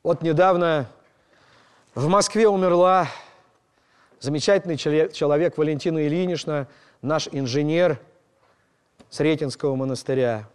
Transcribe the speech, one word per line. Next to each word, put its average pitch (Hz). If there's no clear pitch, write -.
Вот 170
недавно 165
в 131
Москве 208
умерла 185
замечательный 165
челе-, 156
человек 151
Валентина 156
Ильинична, 156
наш 147
инженер 147
Сретенского 147
монастыря. 127